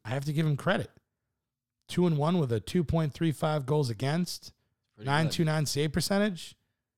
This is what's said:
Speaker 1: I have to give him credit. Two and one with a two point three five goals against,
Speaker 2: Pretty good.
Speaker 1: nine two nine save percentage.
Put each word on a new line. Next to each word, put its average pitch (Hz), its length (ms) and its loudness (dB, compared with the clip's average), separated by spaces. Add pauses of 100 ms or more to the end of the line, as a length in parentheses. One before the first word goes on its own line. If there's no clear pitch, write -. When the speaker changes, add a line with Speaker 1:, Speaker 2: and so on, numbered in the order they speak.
Speaker 1:
I 107 40 -12
have 139 160 -4
to 151 80 -2
give 160 140 2
him 147 100 2
credit. - 340 -2 (960)
Two 180 220 2
and 156 100 2
one 170 200 2
with 135 120 2
a 113 80 0
two 175 240 0
point 160 320 0
three 165 160 0
five 156 360 -2
goals 147 240 2
against, 139 600 -4 (440)
Speaker 2:
Pretty 107 100 -16
good. 135 60 -2
Speaker 1:
nine 156 180 4
two - 140 0
nine 156 220 2
save 147 260 -2
percentage. 196 640 -2 (420)